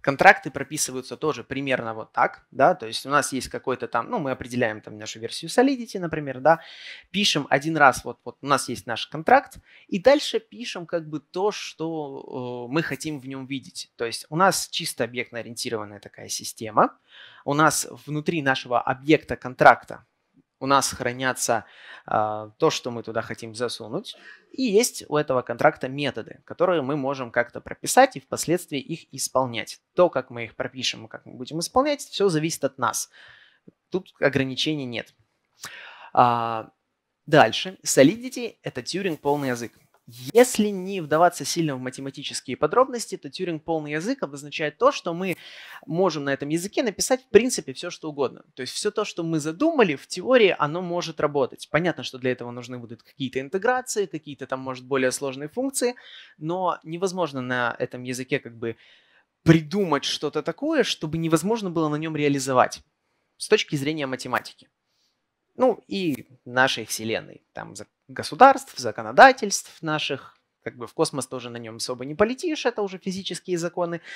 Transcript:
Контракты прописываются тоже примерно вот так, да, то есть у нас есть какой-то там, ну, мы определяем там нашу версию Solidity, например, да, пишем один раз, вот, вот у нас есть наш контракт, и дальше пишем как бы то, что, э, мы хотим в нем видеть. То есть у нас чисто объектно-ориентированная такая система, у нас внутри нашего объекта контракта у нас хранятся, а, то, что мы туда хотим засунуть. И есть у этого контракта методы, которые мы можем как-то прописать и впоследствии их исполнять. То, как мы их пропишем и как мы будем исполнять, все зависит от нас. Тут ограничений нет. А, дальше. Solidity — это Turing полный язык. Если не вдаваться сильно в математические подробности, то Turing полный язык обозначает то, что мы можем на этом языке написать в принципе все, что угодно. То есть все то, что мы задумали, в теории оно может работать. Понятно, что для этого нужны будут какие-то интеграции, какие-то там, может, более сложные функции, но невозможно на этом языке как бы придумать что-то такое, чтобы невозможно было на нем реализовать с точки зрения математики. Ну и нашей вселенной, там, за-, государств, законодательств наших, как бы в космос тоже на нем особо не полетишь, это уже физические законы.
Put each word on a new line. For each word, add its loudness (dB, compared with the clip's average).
Контракты 6
прописываются -8
тоже -4
примерно -2
вот -12
так, 0
да, 6
то -10
есть -8
у -10
нас 2
есть -4
какой-то -4
там, -2
ну, -2
мы -2
определяем -2
там -16
нашу -12
версию -10
Solidity, 0
например, -6
да, 6
пишем 0
один 2
раз, 6
вот, -8
вот -14
у -8
нас 2
есть -8
наш -6
контракт, 2
и -4
дальше 4
пишем -12
как -6
бы -8
то, -2
что, -8
э, -8
мы 2
хотим -6
в -14
нем -12
видеть. -10
То -6
есть -8
у -12
нас 4
чисто -4
объектно-ориентированная -8
такая -18
система, -2
у -2
нас 4
внутри -4
нашего 0
объекта 0
контракта 6
у -6
нас 2
хранятся, -2
а, -2
то, 4
что -6
мы -8
туда -6
хотим -10
засунуть. -8
И -6
есть 2
у 0
этого 0
контракта 0
методы, -6
которые 0
мы -2
можем -4
как-то -2
прописать 2
и -10
впоследствии -4
их -10
исполнять. -4
То, 6
как -4
мы -8
их -14
пропишем -6
и -20
как -18
мы -18
будем -10
исполнять, 0
все 0
зависит 0
от -2
нас. -2
Тут -6
ограничений 0
нет. -10
А, 2
дальше. 6
Solidity — 4
это -8
Turing -4
полный -2
язык. -4
Если 6
не -6
вдаваться 4
сильно -2
в -8
математические -8
подробности, 0
то -14
Turing -6
полный -4
язык -4
обозначает -6
то, 4
что -6
мы -4
можем 2
на 0
этом -6
языке -2
написать -2
в -20
принципе 4
все, -10
что -10
угодно. -4
То -10
есть -10
все -2
то, -2
что -8
мы 0
задумали, 2
в -12
теории 4
оно -2
может -4
работать. 0
Понятно, 0
что -10
для 0
этого -6
нужны -12
будут -16
какие-то -6
интеграции, -2
какие-то -12
там, -6
может, -8
более 2
сложные -6
функции, -2
но -2
невозможно -4
на 0
этом -6
языке -4
как -18
бы -6
придумать 4
что-то -4
такое, -2
чтобы -4
невозможно 0
было 0
на 0
нем -4
реализовать 2
с -12
точки 2
зрения -2
математики. -4
Ну 2
и -4
нашей 2
вселенной, -6
там, -14
за-, -14
государств, 4
законодательств 4
наших, -4
как -10
бы -10
в -18
космос -2
тоже -10
на -12
нем -12
особо -8
не -8
полетишь, -2
это -2
уже -6
физические -6
законы. -4